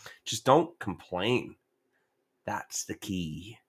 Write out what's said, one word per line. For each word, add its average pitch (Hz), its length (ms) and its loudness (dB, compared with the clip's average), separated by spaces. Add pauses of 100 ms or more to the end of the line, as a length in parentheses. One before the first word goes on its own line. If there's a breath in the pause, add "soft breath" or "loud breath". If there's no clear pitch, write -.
(240 loud breath)
Just - 220 -6
don't 160 340 6
complain. 90 760 -2 (880)
That's - 400 -6
the - 100 -10
key. 90 640 -6 (120)